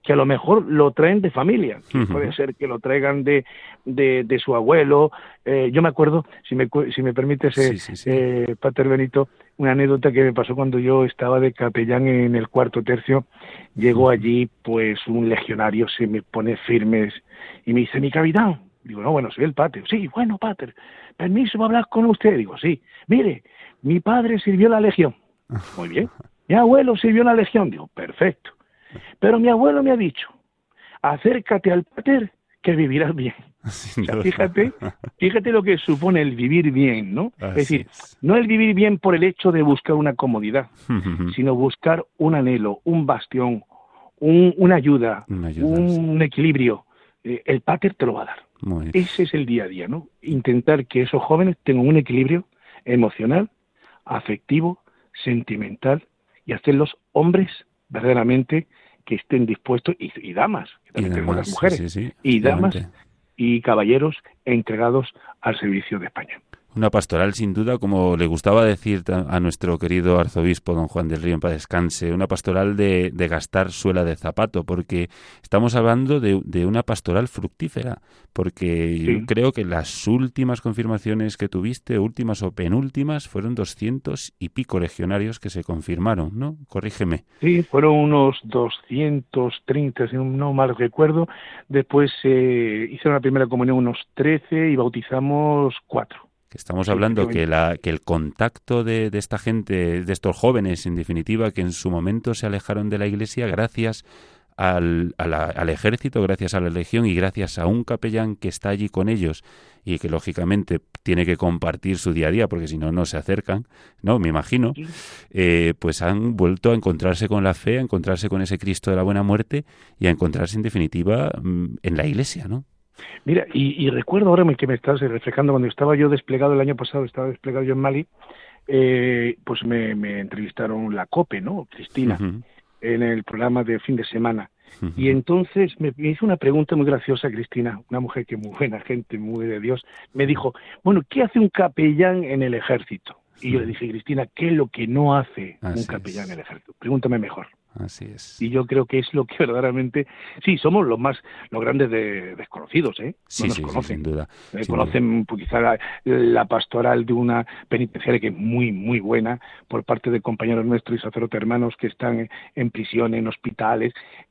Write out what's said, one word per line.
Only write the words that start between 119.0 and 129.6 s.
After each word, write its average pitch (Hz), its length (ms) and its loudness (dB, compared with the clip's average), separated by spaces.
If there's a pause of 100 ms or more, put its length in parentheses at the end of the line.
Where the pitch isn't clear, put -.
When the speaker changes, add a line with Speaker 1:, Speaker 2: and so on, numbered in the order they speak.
Speaker 2:
Buena 101 220 0
Muerte 107 400 0 (340)
y - 80 0
a 90 40 6
encontrarse, 85 460 0
en 110 60 -2
definitiva, 98 720 0 (100)
mm, 87 240 -2 (160)
en 85 140 -2
la 76 100 0
Iglesia, 95 400 -4
¿no? 117 180 -6 (640)
Speaker 1:
Mira, 160 260 2
y, 139 340 0
y 131 40 4
recuerdo 180 400 2
ahora 175 140 6 (100)
que 135 120 -2
me 131 80 0
estás 135 260 0
refrescando, 131 520 0
cuando 127 160 2
estaba 147 280 2
yo 147 120 4
desplegado 139 460 0
el 139 60 4
año 135 160 0
pasado, 131 280 -6
estaba 131 240 -6
desplegado 131 360 -6
yo 131 100 0
en 135 60 -2
Mali, 139 260 -2 (600)
eh, 127 760 2
pues - 200 -6